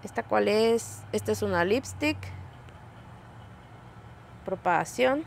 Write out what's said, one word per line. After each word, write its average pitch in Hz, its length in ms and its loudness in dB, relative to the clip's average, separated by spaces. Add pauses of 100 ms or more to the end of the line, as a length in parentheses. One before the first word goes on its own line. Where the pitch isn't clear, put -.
¿Esta 214 200 -6
cuál 214 240 4
es? 226 540 2 (100)
Esta 214 200 -2
es 208 100 -2
una 190 220 2
lipstick. 269 540 0 (2250)
Propagación. 190 800 2